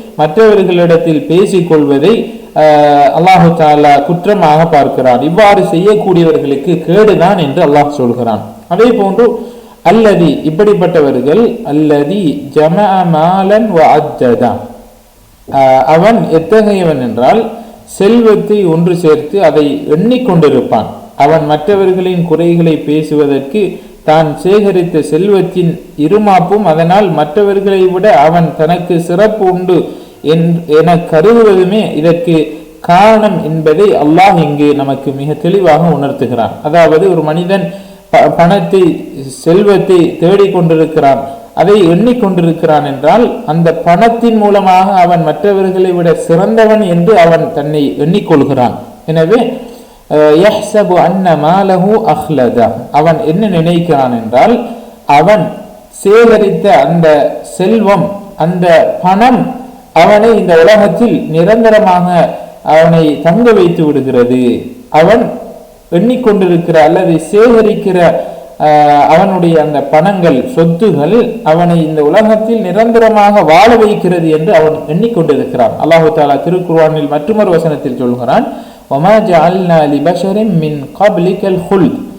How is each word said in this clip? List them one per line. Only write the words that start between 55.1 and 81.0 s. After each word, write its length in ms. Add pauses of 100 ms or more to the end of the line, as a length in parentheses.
சேகரித்த 640
அந்த 760
செல்வம், 680 (240)
அந்த 640
பணம் 640 (280)
அவனை 440
இந்த 240
உலகத்தில் 680
நிரந்தரமாக 1000 (340)
அவனை 580
தங்க 300
வைத்து 340
விடுகிறது. 840 (180)
அவன் 400 (600)
எண்ணிக்கொண்டிருக்கிற 840
அல்லது 460 (100)
சேகரிக்கிற, 840 (460)
ஆஹ், 420
அவனுடைய 600
அந்த 180
பணங்கள், 640 (100)
சொத்துகள் 880
அவனை 440
இந்த 160
உலகத்தில் 580
நிரந்தரமாக 800
வாழ 340
வைக்கிறது 540
என்று 260
அவன் 200 (120)
எண்ணிக்கொண்டிருக்கிறான். 840 (120)
அல்லாஹு 320
தாலா 240
திருக்குர்ஆனில் 720
மற்றுமொரு 400
வசனத்தில் 480
சொல்கிறான், 560 (360)
"வமா 280
ஜஅல்னா 720
லி 100
பஷரின் 580
மின் 320 (100)
கப்லிகல் 600 (100)